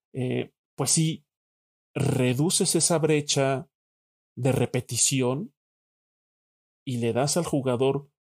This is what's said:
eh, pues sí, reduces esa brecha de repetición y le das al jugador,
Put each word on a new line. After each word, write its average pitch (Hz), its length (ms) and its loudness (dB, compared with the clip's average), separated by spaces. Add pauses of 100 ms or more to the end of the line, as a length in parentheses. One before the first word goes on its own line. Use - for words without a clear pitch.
(120)
eh, 123 400 -4 (240)
pues 139 160 -2
sí, 160 340 0 (680)
reduces 127 840 0
esa 165 240 2
brecha 147 720 0 (680)
de 127 160 0
repetición 127 1000 -2 (1300)
y 127 120 -4
le 117 160 0
das 143 240 0
al 165 80 0
jugador, 135 640 0 (280)